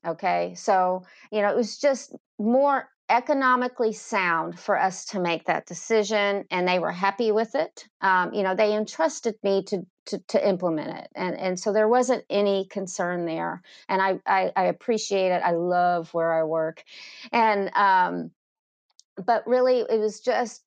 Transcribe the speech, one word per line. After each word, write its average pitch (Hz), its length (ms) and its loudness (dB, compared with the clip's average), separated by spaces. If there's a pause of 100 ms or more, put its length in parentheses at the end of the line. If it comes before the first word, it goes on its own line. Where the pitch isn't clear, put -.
Okay. 175 500 -2
So, 185 480 0 (280)
you 208 100 0
know, 208 80 2
it 165 60 0
was 214 220 -2
just - 380 -2 (220)
more 262 520 2 (200)
economically 247 800 2
sound 175 640 -2
for 196 220 0
us 185 240 -2
to - 160 -8
make 170 260 -2
that 160 200 -2
decision, 202 880 0
and 180 160 0
they 180 120 2
were 170 120 -2
happy 196 400 0
with 220 240 0
it. - 300 -4 (160)
Um, 185 320 2
you 202 100 0
know, 185 120 0
they 214 180 2
entrusted 220 680 -2
me 196 200 2
to, 196 180 -4 (240)
to, 190 140 -8 (100)
to 208 180 2
implement 180 500 -2
it. - 180 -16
And, 185 220 -4
and 185 220 -4
so 202 140 -2
there 214 160 4
wasn't 247 400 2
any 196 400 2
concern 180 560 -4
there. 165 360 -6 (280)
And 196 120 2
I, 190 240 2
I, 190 300 2
I 190 100 2
appreciate 190 680 0
it. 180 120 0
I 175 80 2
love 175 640 0
where 165 180 0
I 160 120 2
work. 160 400 -4 (480)
And, 214 440 2
um, 180 560 2 (960)
but 226 220 2
really, 254 320 4
it 220 200 0
was 208 220 -2
just 226 460 -2